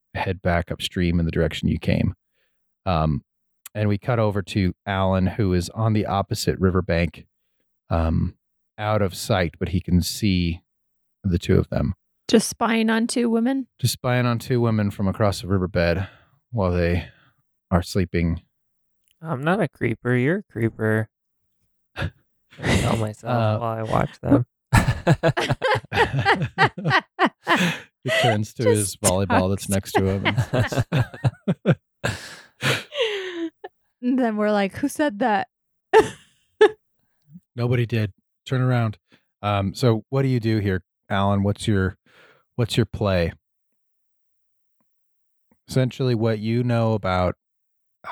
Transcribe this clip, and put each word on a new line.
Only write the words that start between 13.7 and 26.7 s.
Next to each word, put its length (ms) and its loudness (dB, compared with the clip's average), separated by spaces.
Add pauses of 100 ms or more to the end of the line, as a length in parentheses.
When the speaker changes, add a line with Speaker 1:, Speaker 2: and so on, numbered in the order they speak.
Speaker 1:
Just 140 -2
spying 320 0
on 140 0
two 200 -2
women 320 2
from 160 -2
across 340 0
the 60 -10
riverbed 600 0 (440)
while 200 0
they 360 0 (640)
are 120 4
sleeping. 580 -2 (800)
Speaker 3:
"I'm 220 -8
not 180 0
a 80 0
creeper. 460 -2
You're 240 0
a 40 -14
creeper," 640 -2 (840)
I 160 -6 (480)
tell 380 0
Speaker 1:
<laughs> 0 -
Speaker 3:
myself 360 -4
Speaker 1:
Uh, 260 2
Speaker 3:
while 180 -4
I 60 -4
watch 360 0
them. 260 2 (280)
<laughs> 2250 0 (1000)